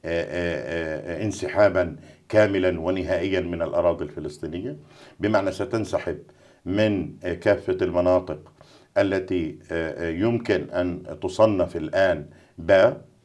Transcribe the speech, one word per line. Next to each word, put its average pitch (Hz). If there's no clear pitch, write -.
آه، 82
آه، 80
آه، -
انسحابا 95
كاملا 98
ونهائيا 90
من 85
الأراضي 85
الفلسطينية، 80
بمعنى 98
ستنسحب 90
من، 95
آه، 87
كافة 92
المناطق 87
التي، 92
آه، 82
آه، -
يمكن 104
أن 87
تصنف 95
الآن 82
باء 95